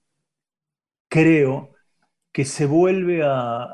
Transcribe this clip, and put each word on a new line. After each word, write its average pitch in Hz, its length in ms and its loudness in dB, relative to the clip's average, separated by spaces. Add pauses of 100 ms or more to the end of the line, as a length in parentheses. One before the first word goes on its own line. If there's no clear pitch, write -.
(1080)
creo 151 640 2 (600)
que 139 140 -4
se 151 200 -4
vuelve 175 580 0
a, 123 500 -2